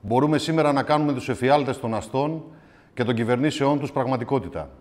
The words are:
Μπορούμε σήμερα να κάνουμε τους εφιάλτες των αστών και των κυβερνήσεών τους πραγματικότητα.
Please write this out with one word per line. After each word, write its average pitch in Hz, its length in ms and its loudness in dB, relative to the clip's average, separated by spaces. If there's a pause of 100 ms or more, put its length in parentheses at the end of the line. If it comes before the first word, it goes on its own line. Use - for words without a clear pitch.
Μπορούμε 135 360 2
σήμερα 151 340 2
να 139 120 2
κάνουμε 151 300 2
τους 123 160 -4
εφιάλτες 131 500 2
των 113 140 -4
αστών 143 500 -4 (500)
και 123 100 -2
των 117 120 0
κυβερνήσεών 135 640 2
τους 135 120 -6
πραγματικότητα. 120 800 -4 (120)